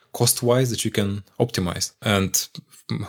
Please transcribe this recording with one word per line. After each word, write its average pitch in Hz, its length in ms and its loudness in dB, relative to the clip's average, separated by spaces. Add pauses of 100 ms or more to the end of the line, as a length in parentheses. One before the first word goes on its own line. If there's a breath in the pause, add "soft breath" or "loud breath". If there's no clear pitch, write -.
(120)
cost-wise 120 580 2
that - 140 -4
you 110 60 -2
can 101 320 -2 (160)
optimize. 92 640 -2
And 98 480 0 (600)